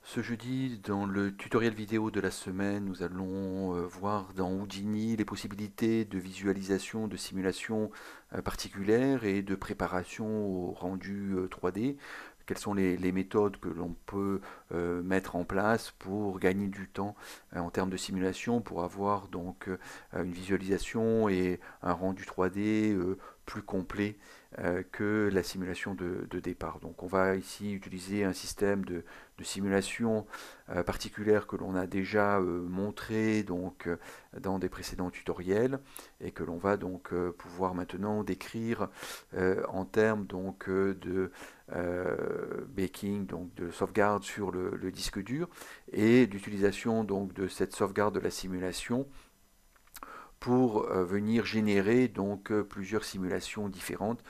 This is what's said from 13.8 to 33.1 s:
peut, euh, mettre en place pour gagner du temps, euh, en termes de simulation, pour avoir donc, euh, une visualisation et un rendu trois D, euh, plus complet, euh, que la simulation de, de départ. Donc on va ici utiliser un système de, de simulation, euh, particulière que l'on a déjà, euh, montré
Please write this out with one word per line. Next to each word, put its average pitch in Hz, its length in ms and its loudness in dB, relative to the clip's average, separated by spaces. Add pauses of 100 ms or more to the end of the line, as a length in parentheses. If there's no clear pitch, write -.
peut, 98 380 -2 (320)
euh, 87 280 0
mettre 92 320 0
en 87 100 0
place 104 480 2
pour 98 460 -2
gagner 98 300 4
du 95 200 -8
temps, 101 280 -6 (400)
euh, 87 40 -2
en 87 100 -2
termes 95 180 2
de 92 80 -2
simulation, 95 640 0
pour 85 220 -4
avoir 98 460 0
donc, 90 400 -8
euh, 92 100 -2 (340)
une 87 200 -2
visualisation 98 1000 2
et 92 280 4 (220)
un 90 140 2
rendu 95 320 -2
trois 92 240 2
D, 107 420 2
euh, 92 240 0 (300)
plus 107 160 -8
complet, 101 560 -2 (400)
euh, 90 240 0 (100)
que 104 400 2
la 92 100 6
simulation 92 520 -4
de, 90 360 -4
de 90 80 -4
départ. 85 420 -6
Donc 85 220 -12
on 92 40 -8
va 95 280 4
ici 101 380 -4
utiliser 95 500 -2
un 95 100 4
système 98 520 0
de, 85 200 -4 (340)
de - 60 -12
simulation, 101 840 2 (420)
euh, 87 160 0
particulière 104 640 2
que 98 80 -4
l'on 95 180 -2
a 92 120 2
déjà, 101 520 4
euh, 87 240 2
montré 107 800 0